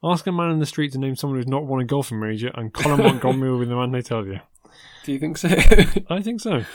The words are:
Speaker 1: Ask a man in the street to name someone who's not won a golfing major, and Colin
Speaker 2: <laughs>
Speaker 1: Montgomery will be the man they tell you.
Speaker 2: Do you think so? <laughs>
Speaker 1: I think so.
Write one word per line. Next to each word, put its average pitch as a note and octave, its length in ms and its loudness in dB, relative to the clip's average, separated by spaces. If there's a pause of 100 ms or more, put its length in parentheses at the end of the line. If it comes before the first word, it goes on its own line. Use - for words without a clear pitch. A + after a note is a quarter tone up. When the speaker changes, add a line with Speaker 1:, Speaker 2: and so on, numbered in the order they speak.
Speaker 1:
Ask E3+ 240 -2
a F#3+ 60 -4
man E3+ 180 -2
in D#3 80 -2
the D3+ 60 0
street D3 260 -6
to C3 80 -8
name C3+ 160 -4
someone C3+ 240 -6
who's B2 80 -6
not C#3 180 -4
won C3 160 -4
a B2+ 40 -4
golfing B2+ 340 -4
major, A2 360 -6
and A2+ 180 -10
Colin - 240 0
Speaker 2:
<laughs> G#3+ 60 4
Speaker 1:
Montgomery C3+ 460 2
will B2+ 100 -2
be B2 60 -2
the A#2+ 100 -4
man B2 160 -2
they B2+ 100 -4
tell A2+ 240 -6
you. F#2+ 160 -10 (640)
Speaker 2:
Do D3 80 -6
you C3+ 60 -6
think D#3 180 -6
so? F3+ 100 -4
<laughs> - 600 8
Speaker 1:
I F#3 120 -4
think A3 200 -6
so. D#3+ 220 -2 (120)